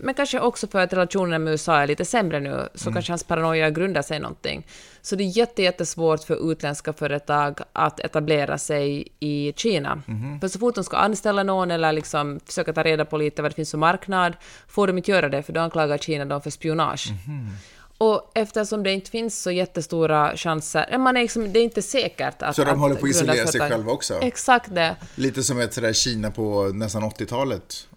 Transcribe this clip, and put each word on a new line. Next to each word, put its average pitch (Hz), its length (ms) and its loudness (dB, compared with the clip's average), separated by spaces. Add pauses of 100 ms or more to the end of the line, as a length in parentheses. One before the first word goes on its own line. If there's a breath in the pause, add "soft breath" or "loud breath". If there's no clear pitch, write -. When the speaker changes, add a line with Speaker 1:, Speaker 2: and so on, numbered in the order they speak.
Speaker 1:
men 262 140 -2
kanske 262 260 0
också 233 260 0
för 196 140 -2
att 180 120 2
relationerna 180 460 0
med 160 120 0
U 156 40 2
S 156 140 -2
A 151 140 6
är 143 40 2
lite 147 180 0
sämre 175 360 0
nu, 139 340 -6
så - 140 -12
Speaker 2:
Mm. 170 60 -2
Speaker 1:
kanske 175 180 -2
hans 170 120 -4
paranoia 160 460 2
grundar 165 320 0
sig 151 140 -6
i 147 40 -6
någonting. - 460 -8 (360 loud breath)
Så - 140 -4
det 202 80 0
är 190 140 0
jätte-, 233 240 2
jättesvårt 165 640 0
för 160 280 0
utländska 151 400 -4
företag 147 680 -2 (120)
att - 280 0
etablera 147 580 0
sig 143 500 -2 (120)
i 147 360 -2
Kina. 151 500 0
Speaker 2:
Mhm. 127 340 -6
Speaker 1:
För 190 80 -2
så 185 100 -6
fort 240 160 2
de 190 100 -4
ska - 120 -4
anställa 202 460 2
någon 190 280 0
eller, 165 220 2
liksom, 147 540 -2
försöka 165 260 -4
ta 139 100 0
reda 160 220 2
på 151 120 -4
lite 151 260 -2
vad 147 80 0
det 147 40 -14
finns 156 160 -6
för 156 80 -4
marknad, 175 580 2 (320 loud breath)
får 202 180 2
de 185 120 2
inte 175 120 -2
göra 170 180 4
det, 139 140 0
för - 100 -12
då 160 80 0
anklagar 160 380 0
Kina 147 260 -4
dem 143 180 -2
för 156 80 -8
spionage. 156 600 -2 (160)
Speaker 2:
Mhm. 135 240 -8 (480 loud breath)
Speaker 1:
Och 220 360 2
eftersom 214 480 -2
det 190 100 2
inte 190 180 -4
finns 226 320 -4
så 190 80 -2
jättestora 160 840 2
chanser, 160 540 -2
eh, 254 80 0
man 254 180 4
är, 247 60 4
liksom, 220 300 -2
det 214 60 6
är 233 60 6
inte 226 180 -2
säkert - 600 -2
att, 147 140 -2
Speaker 2:
Så 151 80 4
de 139 60 4
Speaker 1:
att 139 80 2
Speaker 2:
håller 139 160 4
på 139 120 0
att 139 60 2
Speaker 1:
grunda 160 220 4
Speaker 2:
isolera 117 120 2
sig 123 140 2
Speaker 1:
företag. 120 180 0
Speaker 2:
själva 110 140 -2
också? - 300 -2
Speaker 1:
Exakt 240 520 2
det. 170 220 0 (180)
Speaker 2:
Lite 131 280 0
som 123 180 0
ett 117 140 -2
sådär 113 180 0
Kina 107 380 0
på 101 440 0
nästan 107 280 -2
åttiotalet, 113 840 -4 (100)